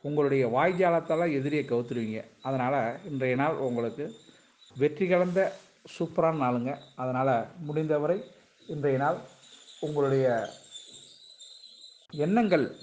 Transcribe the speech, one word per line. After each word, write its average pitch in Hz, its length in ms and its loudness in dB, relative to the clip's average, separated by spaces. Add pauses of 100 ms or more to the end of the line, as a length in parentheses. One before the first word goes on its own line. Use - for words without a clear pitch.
உங்களுடைய 143 440 2
வாய்ஜாலத்தால 170 840 2
எதிரியை 143 320 0
கவுத்துருவீங்க. 117 560 -2 (220)
அதனால 131 320 -2 (300)
இன்றைய 135 300 -2
நாள் 143 220 0
உங்களுக்கு 120 480 -4 (720)
வெற்றி 147 320 0
கலந்த 180 320 2 (440)
சூப்பரான 160 560 0
நாளுங்க. 123 320 0 (240)
அதனால 127 320 -2 (320)
முடிந்தவரை 151 580 0 (500)
இன்றைய 143 300 0
நாள் 156 200 0 (640)
உங்களுடைய 139 460 2 (1900)
எண்ணங்கள் 175 520 2 (180)